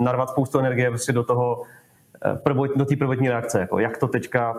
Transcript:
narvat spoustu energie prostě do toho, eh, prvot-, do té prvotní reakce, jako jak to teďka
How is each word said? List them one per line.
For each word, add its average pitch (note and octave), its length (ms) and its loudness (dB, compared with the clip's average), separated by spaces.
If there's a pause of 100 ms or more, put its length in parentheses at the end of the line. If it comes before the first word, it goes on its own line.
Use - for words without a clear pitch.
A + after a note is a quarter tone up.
narvat B2 260 0
spoustu C3+ 300 0
energie B2+ 300 2
prostě A#2+ 220 -4
do A#2+ 120 2
toho, A#2+ 400 0 (640)
eh, - 80 2 (100)
prvot-, C#3 340 0
do C#3 80 2
té C#3+ 100 2
prvotní C3 340 0
reakce, A#2 300 -2
jako F#2 200 0
jak A2+ 180 0
to C3 100 0
teďka A#2 520 -2